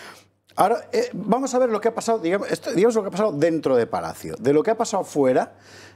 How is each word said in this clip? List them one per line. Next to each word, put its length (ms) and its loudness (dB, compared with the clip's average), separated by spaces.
Ahora, 360 0
eh, 220 -2
vamos 420 -2
a 40 2
ver 100 2
lo 140 -2
que 60 2
ha 60 -4
pasado, 240 -2
digamos, 320 -2
esto, 220 -6
digamos 220 4
lo 80 0
que 60 -6
ha 20 -8
pasado 220 0
dentro 440 2
de 100 4
Palacio. 500 -6
De 180 2
lo 80 4
que 80 0
ha 80 4
pasado 260 -2
fuera, 480 2